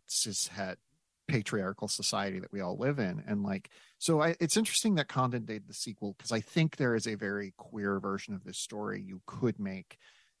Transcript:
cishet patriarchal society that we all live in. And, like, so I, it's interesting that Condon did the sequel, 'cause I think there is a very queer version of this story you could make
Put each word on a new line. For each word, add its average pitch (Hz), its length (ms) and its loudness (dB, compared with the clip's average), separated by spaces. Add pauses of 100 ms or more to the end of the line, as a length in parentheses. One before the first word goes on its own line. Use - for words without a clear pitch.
cishet 95 680 -2 (520)
patriarchal 104 600 0
society 98 520 -2
that 90 120 -10
we 101 80 -4
all 92 180 -2
live 135 220 2
in. 92 260 0
And, 101 180 0
like, 98 260 -2 (280)
so 160 240 4
I, 165 200 4
it's 170 160 4
interesting 220 380 4
that 147 120 2
Condon 123 380 2
did 104 240 -8
the 101 40 -16
sequel, 101 420 -6
'cause - 180 -6
I 113 80 2
think 160 340 2
there 120 200 4
is 113 120 0
a 110 80 -2
very 101 400 -4
queer 101 460 -2
version 98 320 -4
of 92 100 -8
this 95 140 -10
story 104 440 -4
you 95 240 -10
could 110 320 0
make 95 400 -6 (420)